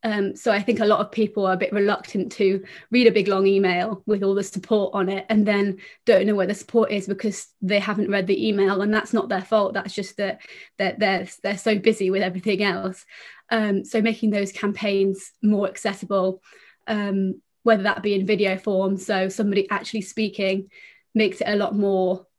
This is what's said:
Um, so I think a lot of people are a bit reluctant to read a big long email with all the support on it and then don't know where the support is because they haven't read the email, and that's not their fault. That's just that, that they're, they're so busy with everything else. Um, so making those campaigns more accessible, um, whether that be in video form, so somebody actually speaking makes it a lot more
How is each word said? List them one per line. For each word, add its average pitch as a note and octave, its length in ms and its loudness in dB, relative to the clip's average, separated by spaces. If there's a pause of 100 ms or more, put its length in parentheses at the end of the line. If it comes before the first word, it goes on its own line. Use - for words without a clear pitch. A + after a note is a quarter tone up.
Um, G3+ 300 -2
so A3 160 0
I G3+ 80 2
think G#3+ 200 0
a A3+ 40 2
lot G#3 160 4
of G#3 100 -4
people G#3 360 0
are F#3 80 2
a - 20 -2
bit F3+ 160 -2
reluctant G3+ 600 -2
to F#3+ 300 0 (280)
read A#3+ 160 6
a A3 40 10
big G3 160 2
long G3 200 2
email F#3 580 2
with G3+ 180 0
all G3 120 2
the G3+ 80 0
support G3+ 500 -2
on F#3+ 160 0
it G3 220 -6
and G#3+ 160 4
then G3+ 320 0 (260)
don't G3 220 6
know G#3 80 2
where F#3+ 120 2
the G3+ 80 -2
support - 360 0
is G3+ 160 -4
because G3 400 -6 (160)
they G3+ 160 2
haven't G3 320 -2
read G3 160 0
the G3+ 200 0
email, G3 360 2
and G#3 100 0
that's G#3+ 220 -2
not - 160 0
their F#3+ 100 -2
fault. G3+ 320 0
That's G3+ 220 -6
just - 240 -10
that, G3 240 -6 (340)
that - 220 -4
they're, F#3+ 280 2 (160)
they're G3+ 140 -2
so G#3+ 220 0
busy G3+ 320 2
with F#3+ 100 0
everything F#3+ 420 -2
else. F#3+ 440 -4 (420)
Um, G#3+ 340 0
so A3 200 -2
making A3 260 0
those G3+ 240 -2
campaigns G3 800 -2 (100)
more G#3 240 2
accessible, F#3+ 760 -2 (440)
um, G3 540 -2 (220)
whether G#3+ 220 4
that G3+ 180 -2
be G3+ 120 0
in F#3+ 120 0
video F#3+ 320 0
form, F#3+ 400 0
so F#3+ 320 -2
somebody G3+ 400 0
actually G#3 320 -6
speaking G3 680 -4 (460)
makes G#3+ 260 2
it - 80 -2
a G#3 80 0
lot G3+ 180 -2
more F#3+ 520 0 (120)